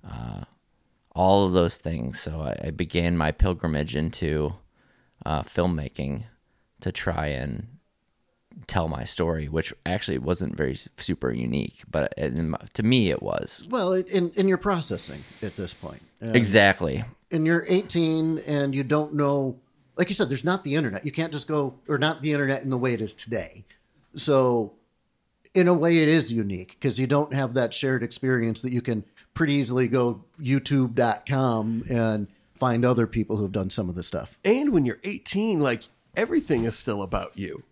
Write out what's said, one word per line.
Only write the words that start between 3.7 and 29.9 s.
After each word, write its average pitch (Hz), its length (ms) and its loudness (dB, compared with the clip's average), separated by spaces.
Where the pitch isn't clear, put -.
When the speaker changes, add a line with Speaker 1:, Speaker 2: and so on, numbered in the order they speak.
Speaker 1:
into, 76 600 -2
uh, 76 180 -2
filmmaking 76 800 -2
to 92 100 -4
try 80 360 -4
and 69 400 -6
tell 85 200 0
my 76 160 -6
story, 80 440 -2
which 80 260 -4
actually 87 340 -2
wasn't 85 360 -2
very 67 180 -2
s-, - 240 -10
super 65 340 -4
unique, 60 580 -4
but 76 280 -2
in 78 340 -2
my, - 60 -4
to 113 100 -2
me 113 260 4
it - 120 0
was. 50 480 -6
Speaker 2:
Well, 196 240 0
it, 185 140 -2
in, 175 240 0
in 190 160 2
your 185 100 4
processing 107 640 -4
at 101 140 -8
this 90 180 -8
point. - 280 -16
And 113 140 -2
Speaker 1:
Exactly. 98 680 6
Speaker 2:
and 156 140 0
you're 165 220 2
eighteen 160 800 0
and 143 260 0
you 135 100 0
don't 151 300 0
know, 139 460 0
like 185 140 0
you 190 60 -2
said, 135 140 0
there's 131 160 -4
not 185 180 0
the 143 120 -2
internet. 120 300 -2
You 139 60 -4
can't 160 220 -4
just 143 140 -8
go, 143 280 -2
or 147 100 0
not 151 240 0
the 151 120 0
internet 139 300 0
in 135 60 -4
the 127 80 0
way 123 160 0
it 113 80 -4
is 104 140 -6
today. 101 500 -8
So 127 580 2
in 180 140 6
a 180 60 6
way 170 260 4
it 151 100 6
is 156 220 4
unique 101 480 -4
'cause 120 200 0
you 131 80 2
don't 147 260 2
have 131 220 -2
that 120 180 2
shared 131 300 0
experience 120 580 -2
that 127 100 -4
you 120 100 0
can 110 220 -2
pretty 151 200 2
easily 127 340 2
go 120 360 2